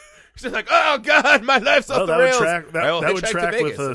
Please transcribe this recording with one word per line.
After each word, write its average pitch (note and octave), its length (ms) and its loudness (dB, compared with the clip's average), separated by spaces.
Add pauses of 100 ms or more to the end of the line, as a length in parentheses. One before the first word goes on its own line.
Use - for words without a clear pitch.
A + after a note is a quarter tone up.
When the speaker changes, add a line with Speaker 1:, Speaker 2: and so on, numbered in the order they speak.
Speaker 1:
<laughs> - 340 -20
She's - 160 -10
like, - 200 -8
"Oh D#4 260 2
God, C#4+ 460 2
my C4 160 2
life's C#4+ 320 0
off F3+ 80 -2
Speaker 2:
Oh, F#3+ 80 0
Speaker 1:
the D#3+ 60 0
Speaker 2:
that E3 40 0
would - 60 6
Speaker 1:
rails." C4 140 2
Speaker 2:
track, E3 340 -2
that, D#3+ 140 -2
Speaker 1:
I D3+ 60 2
will E3+ 100 -2
Speaker 2:
that E3 120 0
would F#3 100 -6
Speaker 1:
hitchhike A3 40 -4
to A3 60 -4
Speaker 2:
track E3+ 200 -2
Speaker 1:
Vegas - 100 -2
Speaker 2:
with, D3 100 -4
uh, C#3 100 -8
Speaker 1:
someday. C3+ 120 -4